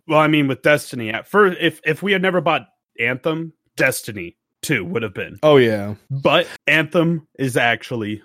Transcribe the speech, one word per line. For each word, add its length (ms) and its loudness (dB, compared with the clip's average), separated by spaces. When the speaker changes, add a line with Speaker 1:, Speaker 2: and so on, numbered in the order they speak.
Speaker 1:
Well, 140 2
I 80 4
mean, 200 2
with 140 -4
Destiny, 480 0
at 180 -6
first, 320 2
if, 240 -2
if 180 -4
we 100 0
had 100 0
never 180 0
bought 280 -2
Anthem, 540 -2
Destiny 600 -2
two 220 -2
would 180 -6
have 120 -6
been. 280 -10
Speaker 2:
Oh, 160 6
yeah. 360 2
Speaker 1:
But 360 0
Anthem 600 0
is 200 -4
actually 680 -2